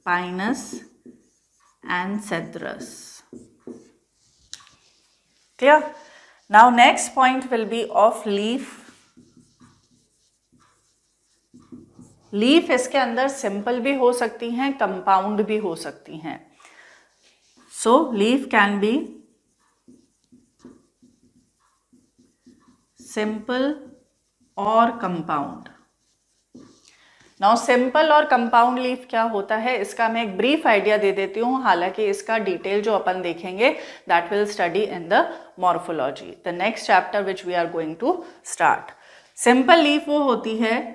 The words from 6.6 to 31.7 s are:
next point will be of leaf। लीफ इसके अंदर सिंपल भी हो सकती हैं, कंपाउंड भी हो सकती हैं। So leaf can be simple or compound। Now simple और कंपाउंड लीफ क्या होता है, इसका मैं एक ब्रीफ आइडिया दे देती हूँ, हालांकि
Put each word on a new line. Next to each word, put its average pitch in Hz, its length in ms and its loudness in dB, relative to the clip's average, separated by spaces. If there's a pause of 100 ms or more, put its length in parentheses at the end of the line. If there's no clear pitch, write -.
next 240 460 4
point 262 340 2
will 226 220 -2
be 233 100 -2 (220)
of 233 240 2
leaf। 214 420 -4 (3750)
लीफ 262 380 2
इसके 254 260 0
अंदर 247 300 0
सिंपल 240 520 -4
भी 277 180 0
हो 247 160 4
सकती 233 380 -4
हैं, 262 260 -2
कंपाउंड 190 680 0
भी 214 120 -2
हो 190 180 -4
सकती 156 420 -14
हैं। 156 220 -12 (1300)
So 240 260 4 (140)
leaf 233 420 0
can 202 260 4
be 220 140 2 (4000)
simple 247 760 -4 (840)
or 226 420 2
compound। 165 720 -6 (1700)
Now 208 180 6
simple 262 520 2
और 302 140 6
कंपाउंड 247 540 2
लीफ 254 300 -4
क्या 226 120 0
होता 214 340 -2
है, 240 260 -2
इसका 226 280 -2
मैं 226 140 -2
एक 196 140 -6
ब्रीफ 277 300 2
आइडिया 208 300 4
दे 196 140 2
देती 196 280 -4
हूँ, 254 240 -2
हालांकि 185 460 0